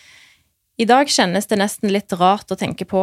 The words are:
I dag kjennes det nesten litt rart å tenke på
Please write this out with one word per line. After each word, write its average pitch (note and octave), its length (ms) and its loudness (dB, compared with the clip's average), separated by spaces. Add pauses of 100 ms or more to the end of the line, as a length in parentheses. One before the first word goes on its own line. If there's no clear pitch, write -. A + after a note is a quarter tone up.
(800)
I A3+ 60 0
dag C4 260 4
kjennes F#3+ 360 0
det G#3+ 120 -2
nesten G3+ 320 -2
litt G3+ 240 -4
rart F#3 380 2
å - 40 -6
tenke - 300 -6
på F#3+ 160 -2